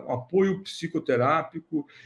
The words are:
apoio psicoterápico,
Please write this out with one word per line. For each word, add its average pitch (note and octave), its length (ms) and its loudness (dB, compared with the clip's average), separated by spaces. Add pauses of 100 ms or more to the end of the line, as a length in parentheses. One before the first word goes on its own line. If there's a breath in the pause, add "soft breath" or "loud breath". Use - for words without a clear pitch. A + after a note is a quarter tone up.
apoio F#3 560 0
psicoterápico, D#3 1200 0 (200 soft breath)